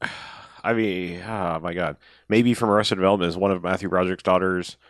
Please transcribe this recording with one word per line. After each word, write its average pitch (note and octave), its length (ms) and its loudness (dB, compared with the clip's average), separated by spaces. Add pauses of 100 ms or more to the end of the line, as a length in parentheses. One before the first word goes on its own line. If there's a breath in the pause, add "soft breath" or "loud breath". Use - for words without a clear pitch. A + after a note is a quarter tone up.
<sighs> - 640 -12
I A2+ 100 0
mean, F2+ 540 -2
oh F2+ 320 -4
my E2+ 140 -6
God. E2+ 240 -4 (320 soft breath)
Maybe A#2+ 240 4
from A2+ 160 0
Arrested G2+ 260 2
Development F#2 340 4
is E2 60 -2
one G2 160 2
of F2+ 120 -2
Matthew F#2 260 -2
Broderick's F#2 340 0
daughters, F#2 540 0 (120 soft breath)